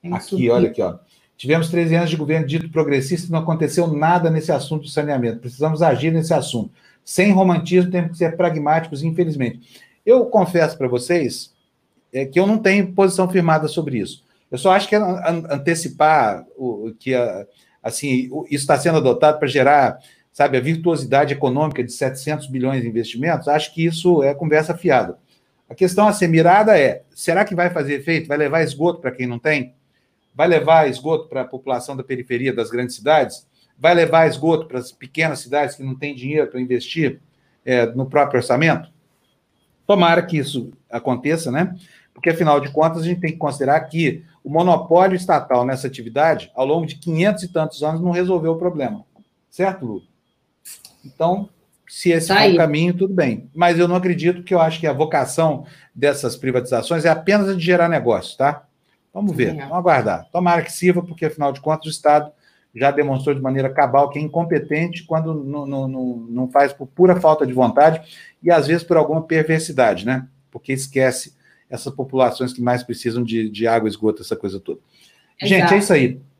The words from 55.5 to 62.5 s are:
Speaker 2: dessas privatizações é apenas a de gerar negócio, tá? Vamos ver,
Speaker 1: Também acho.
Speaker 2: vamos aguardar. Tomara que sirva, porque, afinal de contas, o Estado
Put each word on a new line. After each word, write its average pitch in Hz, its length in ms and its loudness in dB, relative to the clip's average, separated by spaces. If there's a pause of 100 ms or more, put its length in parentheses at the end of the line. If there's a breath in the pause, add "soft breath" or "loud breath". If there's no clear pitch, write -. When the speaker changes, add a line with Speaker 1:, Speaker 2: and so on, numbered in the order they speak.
Speaker 2:
dessas 139 420 0
privatizações 127 680 -2
é 170 40 4
apenas 196 400 2
a 196 60 -2
de 180 60 -4
gerar 170 280 2
negócio, 117 480 -2
tá? 147 280 0 (480)
Vamos 190 220 -4
ver, 120 140 2
Speaker 1:
Também 151 140 -6
acho. 139 80 -14
Speaker 2:
vamos 175 100 -2
aguardar. 120 520 2
Tomara 170 300 2
que - 100 -12
sirva, 175 300 0
porque, 160 240 -8
afinal 147 260 -4
de 135 80 -12
contas, 156 260 -4
o 156 40 -10
Estado 151 400 2 (440)